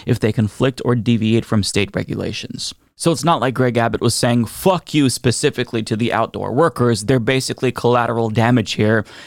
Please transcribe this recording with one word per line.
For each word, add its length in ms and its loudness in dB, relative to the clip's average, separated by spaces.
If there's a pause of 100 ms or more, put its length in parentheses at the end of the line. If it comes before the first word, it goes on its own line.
if 140 0
they 140 0
conflict 500 -2
or 120 0
deviate 500 0
from 180 0
state 320 -2
regulations. 800 -6 (220)
So 160 0
it's 120 -2
not 180 2
like 140 0
Greg 200 2
Abbott 260 0
was 120 2
saying, 320 2
"Fuck 480 -2
you," 160 4
specifically 720 -2
to 160 -4
the 160 0
outdoor 400 -2
workers. 520 2
They're 140 2
basically 520 0
collateral 580 0
damage 440 2
here. 300 2 (220)